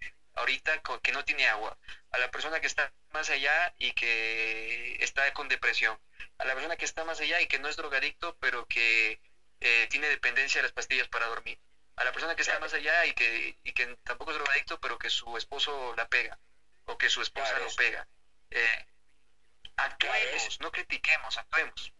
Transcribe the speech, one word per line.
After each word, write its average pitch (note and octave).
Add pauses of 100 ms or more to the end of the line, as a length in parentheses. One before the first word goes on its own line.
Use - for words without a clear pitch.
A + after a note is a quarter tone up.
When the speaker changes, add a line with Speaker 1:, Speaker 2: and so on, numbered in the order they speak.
(340)
Speaker 1:
ahorita C3
co-, A#2+
que -
no C3+
tiene C#3+
agua, A2 (340)
a B2
la B2
persona D3+
que D3
está C#3 (200)
más D#3
allá D3+
y B2
que A2+
está C#3
con C#3+
depresión, A#2 (400)
a -
la B2+
persona D#3
que E3
está D#3+
más D#3+
allá D#3
y E3
que C3+
no C#3
es D3+
drogadicto, D3
pero B2
que, A2+ (400)
eh, A#2
tiene D3
dependencia C3+
de C3+
las B2
pastillas B2
para A#2
dormir, A#2 (380)
a B2
la B2+
persona E3
que D#3
está D#3
Speaker 2:
Claro. D#3
Speaker 1:
más D#3
allá D#3
y C#3+
que, A#2+
y C3
que B2
tampoco -
es D3+
drogadicto, D3
pero A#2
que A2+
su A#2
esposo C#3
la A#2
pega, B2 (460)
o B2
que B2+
su A#2
esposa A2+
Speaker 2:
Claro. A#2
Speaker 1:
lo A2+
pega. A2+ (440)
Eh, A#2 (920)
actuemos, C#3
Speaker 2:
Claro, C3
es -
Speaker 1:
no -
critiquemos, C#3
actuemos. -